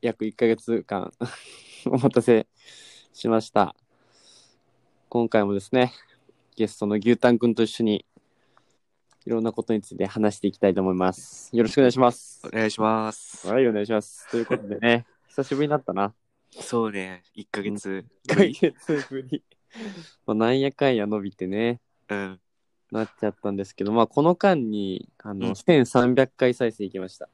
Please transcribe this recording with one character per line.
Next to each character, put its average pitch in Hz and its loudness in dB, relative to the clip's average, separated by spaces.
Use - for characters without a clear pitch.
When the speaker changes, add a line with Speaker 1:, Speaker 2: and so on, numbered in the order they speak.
Speaker 1:
約 113 -4
一 107 -6
ヶ - 0
月 113 0
間、 92 -6
<laughs> - -14
お 135 2
待 123 4
た 120 2
せ 117 4
し - -8
ま 113 2
し - -16
た。 101 0
今 117 0
回 107 4
も 101 0
で 98 -2
す - -8
ね、 123 2
ゲ 107 -2
ス - -12
ト 107 -4
の 104 0
牛 107 2
タ 120 4
ン 117 2
く 120 2
ん 110 0
と 117 2
一 107 -6
緒 - -4
に、 107 0
い - -8
ろ 117 -2
ん - -4
な 113 -2
こ - -6
と - -2
に 104 0
つ - -20
い 98 -16
て 98 -2
話 107 -2
し - -20
て - -4
い 98 -2
き - -20
た 101 4
い 92 4
と 95 -2
思 95 0
い - 0
ま 92 0
す。 - -16
よ 117 4
ろ 110 0
し - -6
く - 4
お - 6
願 127 8
い 120 4
し 127 -4
ま 123 6
す。 - -18
Speaker 2:
お - -12
願 110 0
い - 0
し 110 -8
ま 110 0
す。 - -14
Speaker 1:
は 117 2
い、 131 4
お 113 2
願 104 -2
い 104 -4
し 110 -6
ま 110 0
す。 - -18
と 120 -4
い 117 0
う 113 -4
こ 123 -2
と 104 -12
で 101 -8
ね、 117 2
Speaker 2:
<laughs> - -20
Speaker 1:
久 - -6
し 139 -4
ぶ 143 -2
り 151 0
に 143 -2
な 147 -2
っ 135 -6
た - -8
な。 101 -4
Speaker 2:
そ 117 -4
う 104 -8
ね、 95 -10
一 - -18
ヶ 104 -8
月 101 -8
ぶ 190 4
り。 - 2
Speaker 1:
う - -
ん。 - -2
一 - -8
ヶ 160 -2
月 139 -6
ぶ 135 -10
り。 131 -10
<laughs> 196 -18
ま 107 -4
あ、 - 0
な 113 2
ん 131 2
や 139 0
か - 0
ん 131 4
や 104 -2
伸 107 -2
び 98 -8
て 92 -8
ね、 117 -2
Speaker 2:
う 104 -6
ん。 95 -8
Speaker 1:
な 110 -4
っ 101 -12
ち 110 -4
ゃ 104 0
っ - -12
た 101 -4
ん 98 -6
で 98 -6
す - -20
け - -6
ど、 104 -2
ま 117 4
あ、 110 4
こ - 0
の 170 4
間 160 0
に、 98 -6
あ 104 -12
の、 95 -4
Speaker 2:
う - -2
ん。 98 -6
Speaker 1:
千 151 4
三 123 4
百 131 2
回 123 2
再 117 -2
生 104 -10
い 92 -8
き 98 -10
ま 92 -8
し - -20
た。 - -16